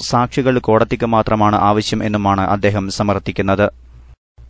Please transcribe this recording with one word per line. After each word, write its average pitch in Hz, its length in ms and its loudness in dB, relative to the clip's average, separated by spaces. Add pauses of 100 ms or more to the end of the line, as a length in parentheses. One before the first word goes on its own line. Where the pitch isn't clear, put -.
സാക്ഷികൾ 123 520 0
കോടതിക്ക് 113 480 0
മാത്രമാണ് 107 500 2
ആവശ്യം 104 480 0
എന്നുമാണ് 101 360 0
അദ്ദേഹം 101 500 0
സമർത്ഥിക്കുന്നത്. 98 800 0 (800)